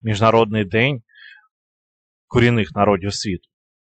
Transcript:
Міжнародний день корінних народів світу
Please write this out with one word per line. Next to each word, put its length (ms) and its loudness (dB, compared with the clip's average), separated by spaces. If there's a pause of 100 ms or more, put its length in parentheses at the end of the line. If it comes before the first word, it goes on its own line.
Міжнародний 600 0
день 380 -4 (1200)
корінних 480 2
народів 400 0
світу 340 -8 (320)